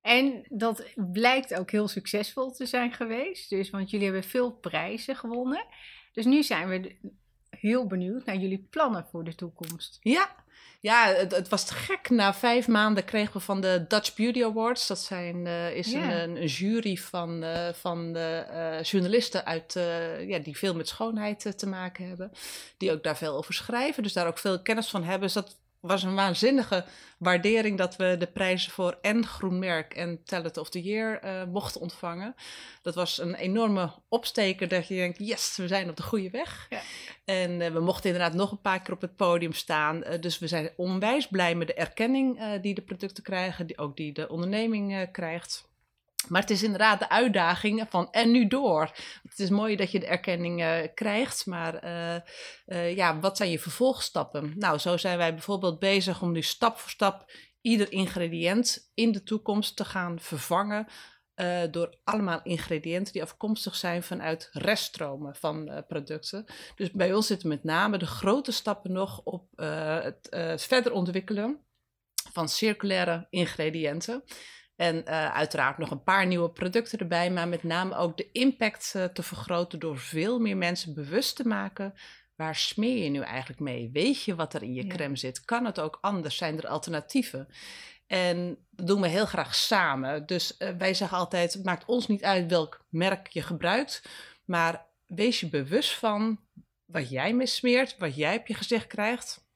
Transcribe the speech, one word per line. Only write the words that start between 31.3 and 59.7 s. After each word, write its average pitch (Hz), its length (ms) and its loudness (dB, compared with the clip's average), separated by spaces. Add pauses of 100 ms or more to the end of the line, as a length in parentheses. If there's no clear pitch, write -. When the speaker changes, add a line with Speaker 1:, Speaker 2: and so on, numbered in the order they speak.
Speaker 2:
mochten 185 360 -4
ontvangen. 175 540 -8 (480)
Dat 175 120 -4
was 175 240 -2
een 175 160 -4
enorme 190 580 2 (160)
opsteker 196 600 0
dat 180 200 0
je 190 60 -4
denkt, 180 240 0
"Yes, 208 380 -2
we 180 120 -2
zijn 185 220 0
op 156 60 -10
de - 60 -8
goede 190 280 -2
weg." 285 400 -8
Speaker 1:
Ja. 220 100 -6 (440)
Speaker 2:
En, 180 360 0
eh, 170 120 0
we 160 80 0
mochten 180 300 2
inderdaad 170 240 2
nog 196 160 2
een 208 100 -10
paar 185 220 0
keer 185 120 -6
op - 60 -10
het 180 160 -8
podium 175 360 4
staan. 156 500 0
Eh, 165 180 -4
dus 170 180 -2
we 170 80 -6
zijn 160 300 -2
onwijs 190 520 2
blij 180 260 2
met 170 120 0
de - 80 -2
erkenning, 254 640 2
eh, 220 80 -4 (140)
die 202 120 0
de 196 80 -6
producten - 400 -10
krijgen, 185 440 -2
die, 160 120 -10
ook 147 180 -6
die 151 160 -6
de 156 160 -6
onderneming, 202 640 0
eh, 190 180 -2
krijgt. 170 540 -6 (640)
Maar 185 120 4
het 202 100 -2
is 196 120 2
inderdaad 208 360 6
de 208 100 -2
uitdaging 208 840 4
van 175 200 0
en 233 200 6
nu 240 180 8
door. 233 320 4 (480)
Het - 100 -18
is 196 100 0
mooi 208 280 2
dat 196 140 0
je 196 100 2
de - 60 -6
erkenning, 175 560 -2
eh, 165 140 2 (180)
krijgt, 214 520 -2
maar, 165 280 -4
eh, 170 420 -6 (500)
eh, 175 300 -2
ja, 170 240 4
wat 196 160 2
zijn 190 140 2
je 160 80 0
vervolgstappen? 151 1000 -2
Nou, 180 220 2
zo 175 180 2
zijn 180 220 0
wij 165 160 4
bijvoorbeeld 180 440 -2
bezig 190 440 2
om 175 100 2
nu 165 100 0
stap - 360 0
voor - 120 -12
stap - 400 0 (300)
ieder 220 320 4
ingrediënt 180 1000 0
in 226 180 4
de 202 100 -2
toekomst 214 540 0